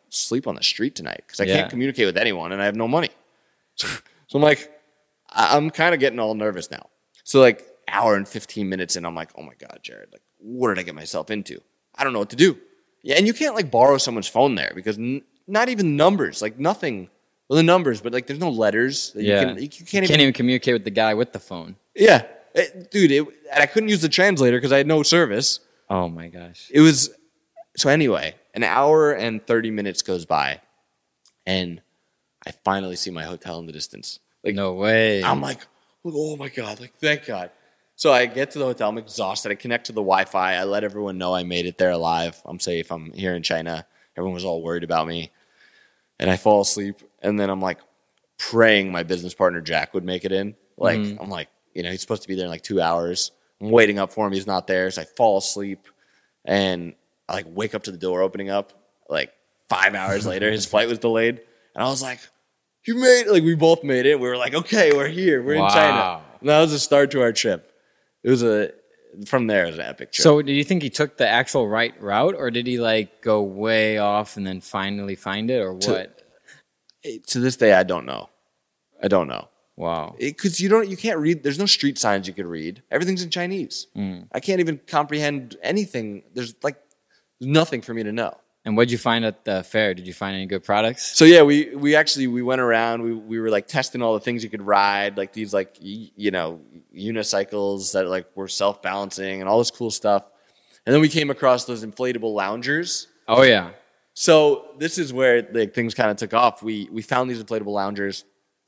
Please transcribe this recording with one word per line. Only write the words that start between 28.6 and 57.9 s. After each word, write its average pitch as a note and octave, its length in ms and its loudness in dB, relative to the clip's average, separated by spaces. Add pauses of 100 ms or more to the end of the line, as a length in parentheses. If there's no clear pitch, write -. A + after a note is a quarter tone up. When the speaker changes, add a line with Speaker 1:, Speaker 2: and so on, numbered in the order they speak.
Speaker 1:
hour D3 480 4
and A2+ 340 -6
thirty A2+ 240 0
minutes G2+ 320 -4
goes F2+ 220 -6
by, C#2+ 360 -2 (840)
and F2+ 360 -4 (640)
I D#2 60 -14 (120)
finally F#2+ 320 -2
see F#2+ 140 -8
my E2 140 -10
hotel E2+ 360 -12
in E2+ 60 -14
the D#2+ 60 -16
distance. - 460 -14 (260)
Like, G2+ 100 -4
Speaker 2:
No G2 180 -4
way. G#2+ 500 2
Speaker 1:
I'm C3+ 180 2
like, C#3 260 -8 (380)
"Oh D#3 320 -6
my C#3 120 -12
God, G#2+ 320 -10
like, B2 180 -20
thank D3+ 280 -2
God." F#2 240 -10 (460)
So D3+ 160 4
I B2 140 4
get C3 260 -6
to D3 60 -10
the C3+ 60 -4
hotel, A#2+ 240 -2
I'm A2 100 -4
exhausted. G#2+ 520 -8
I G2+ 40 -4
connect A#2 320 -6
to A#2+ 60 -14
the G#2+ 100 -4
Wi-Fi. F#2+ 520 0
I F#2 100 -2
let G2+ 200 -2
everyone G2 340 -8
know F#2 160 -2
I F2+ 100 -2
made F2 220 -4
it F2 120 -8
there F#2 120 2
alive. E2 540 -2
I'm F2 160 -14
safe. E2+ 320 -4
I'm D#2+ 200 -12
here F#2 220 -4
in E2+ 80 -6
China. E2 440 -6 (300)
Everyone F2+ 180 -6
was F2+ 100 -10
all E2+ 180 -6
worried E2+ 220 -6
about E2 240 -2
me. E2 220 -10 (880)
And F#2 120 -2
I F#2 60 0
fall G#2 240 4
asleep, G2+ 420 -4 (180)
and G#2 200 -2
then G2 100 -2
I'm, F#2+ 100 -6
like, F#2 180 -4 (600)
praying G#2+ 540 4
my F2 100 -4
business F2 320 -6
partner F2 260 0
Jack D#2 340 -4
would F2+ 100 -4
make F2+ 200 -6
it F#2+ 80 -6
in. G2 240 -4 (220)
Like, F#2 220 0
Speaker 2:
Mm-hmm. G#2 220 -8
Speaker 1:
I'm G2 80 -14
like, - 180 -10 (260)
you F2+ 80 -8
know, F2 80 -8
he's F#2 100 -8
supposed - 220 -8
to - 60 -14
be F#2+ 80 -8
there F#2 80 -4
in, F2 60 -8
like, E2 120 -12
two F#2+ 180 -2
hours. E2+ 520 -2 (280)
I'm G#2 100 -8
waiting G#2+ 280 4
up F#2+ 140 -4
for G#2+ 140 -2
him. G2 60 -4
He's F#2+ 140 -4
not F#2+ 200 -4
there. F#2 240 -2
So F2 120 -8
I - 20 -16
fall G#2+ 340 0
asleep, G2 500 -8 (560)
and F2+ 500 -2 (340)
I, E2+ 60 -6
like, F#2+ 140 -8
wake G2+ 260 -6
up G#2 100 -8
to G#2 60 -12